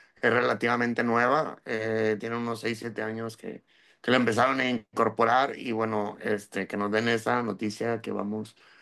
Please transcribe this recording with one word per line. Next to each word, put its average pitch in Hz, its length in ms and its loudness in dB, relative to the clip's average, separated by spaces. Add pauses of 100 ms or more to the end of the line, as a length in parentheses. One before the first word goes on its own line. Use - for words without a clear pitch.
(200)
es 123 100 4
relativamente 120 720 2
nueva. 120 640 2
Eh, 110 560 0
tiene 117 160 -4
unos 117 240 -4
seis, 110 180 -4
siete 113 240 -8
años 110 360 -6
que, - 260 -12 (380)
que - 80 0
la 127 80 8
empezaron 123 420 2
a 127 80 0
incorporar 117 880 2
y, 123 140 -4
bueno, 110 480 -2
este, 101 460 -4
que 101 100 -8
nos 104 140 -2
den 110 180 2
esa 120 340 0
noticia 113 600 -4
que 107 100 -6
vamos, 104 420 -4 (280)